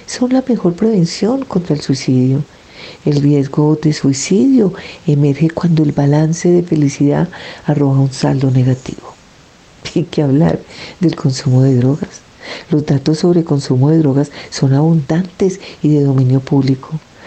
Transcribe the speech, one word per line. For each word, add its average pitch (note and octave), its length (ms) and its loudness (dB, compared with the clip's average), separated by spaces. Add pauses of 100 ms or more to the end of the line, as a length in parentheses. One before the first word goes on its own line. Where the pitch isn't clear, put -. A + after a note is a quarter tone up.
son B3 260 -2
la C4 160 0
mejor F#3 260 0
prevención A3 720 0
contra E3+ 300 -2
el C#3+ 80 -6
suicidio. C3 640 0 (600)
El D3 160 0
riesgo D3 640 2
de D3+ 100 2
suicidio G3 800 2 (360)
emerge D3 420 2
cuando D#3+ 320 0
el D3+ 80 2
balance D3+ 580 0
de F3 140 4
felicidad D3 640 0 (360)
arroja C#3+ 340 0
un C3+ 140 0
saldo C#3 400 0
negativo. B2+ 600 -2 (360)
<laughs> - 480 -20
Hay E3+ 80 0
que - 180 -4
hablar D3+ 380 2 (400)
del D#3+ 160 0
consumo C3 460 0
de C3+ 120 4
drogas. C3 460 -2 (500)
Los D3 160 0
datos D#3 320 0
sobre F3 240 2
consumo C#3+ 480 0
de D#3+ 80 4
drogas C#3+ 320 0 (200)
son C3+ 220 0
abundantes E3 840 0 (240)
y D3+ 60 2
de D3 160 4
dominio C3 340 2
público. C3+ 520 -2 (360)